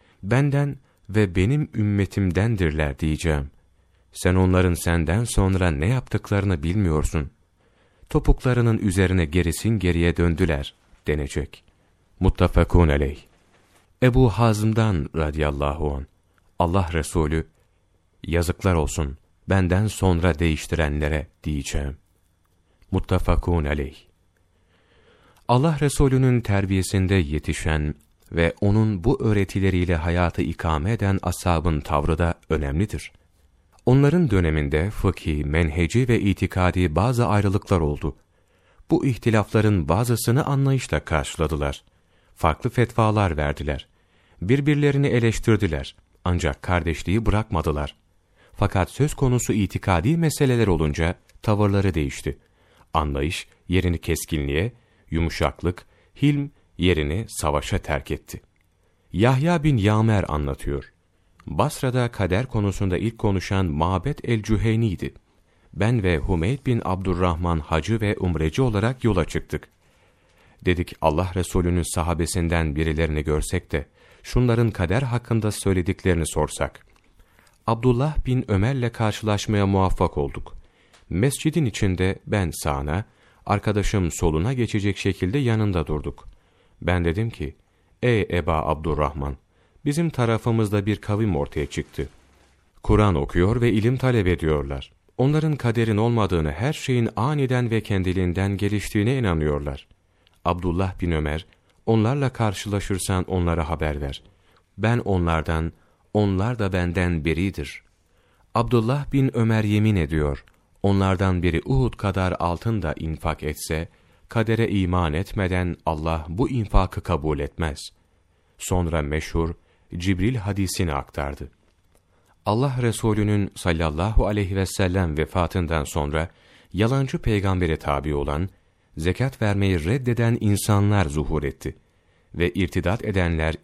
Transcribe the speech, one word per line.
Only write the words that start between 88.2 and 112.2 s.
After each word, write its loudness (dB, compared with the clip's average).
Eba 0
Abdurrahman, -2
bizim 0
tarafımızda 0
bir 0
kavim -2
ortaya -4
çıktı. -8
Kur'an 4
okuyor 0
ve 2
ilim 2
talep 2
ediyorlar. -2
Onların 2
kaderin 0
olmadığını, 2
her -2
şeyin 0
aniden 0
ve 0
kendiliğinden 0
geliştiğine 0
inanıyorlar." -2
Abdullah -2
bin -2
Ömer, -4
"Onlarla 0
karşılaşırsan -2
onlara 0
haber -4
ver. -8
Ben 0
onlardan, 0
onlar 0
da -2
benden 0
beridir." -4
Abdullah 0
bin 2
Ömer 2
yemin 2
ediyor, 0
"Onlardan 2
biri 2
Uhud 0
kadar -2